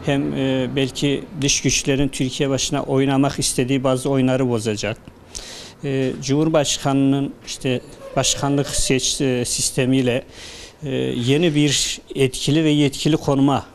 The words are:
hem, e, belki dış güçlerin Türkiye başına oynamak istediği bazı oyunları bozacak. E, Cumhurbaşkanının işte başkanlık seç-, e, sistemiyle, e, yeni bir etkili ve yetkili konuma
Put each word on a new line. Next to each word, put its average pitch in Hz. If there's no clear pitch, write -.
hem, 143
e, 131
belki 139
dış 139
güçlerin 139
Türkiye 135
başına 135
oynamak 135
istediği 127
bazı 131
oyunları 131
bozacak. 107
E, 135
Cumhurbaşkanının 139
işte -
başkanlık 139
seç-, -
e, 123
sistemiyle, 123
e, 143
yeni 147
bir 147
etkili 139
ve 156
yetkili 147
konuma 139